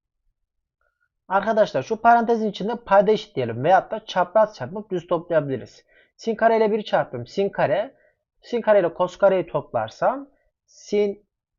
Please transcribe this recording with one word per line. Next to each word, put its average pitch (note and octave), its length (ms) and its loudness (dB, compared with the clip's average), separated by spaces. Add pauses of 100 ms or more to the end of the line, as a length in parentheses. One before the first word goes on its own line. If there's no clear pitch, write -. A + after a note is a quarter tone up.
(1300)
Arkadaşlar G3 560 0
şu A3+ 180 -6
parantezin A#3 480 2
içinde G3 260 -6
payda G3+ 360 2
eşitleyelim B2 520 -4
veyahut F3 280 2
da G#3+ 140 -8
çapraz G#3 500 0
çarpıp F#3+ 360 -12
düz F3 160 -6
toplayabiliriz. D3 760 -4 (340)
Sin A3+ 160 -6
kare A3+ 220 2
ile A3 140 2
bir G#3+ 100 -2
çarptım. C3+ 460 -4
Sin G3 220 -2
kare. F#3 460 -2 (460)
Sin A#3 200 -6
kare G#3+ 180 4
ile E3+ 140 0
kos F3+ 240 -4
kareyi F#3+ 300 2
toplarsam D#3+ 840 -4 (360)
sin - 640 -4 (300)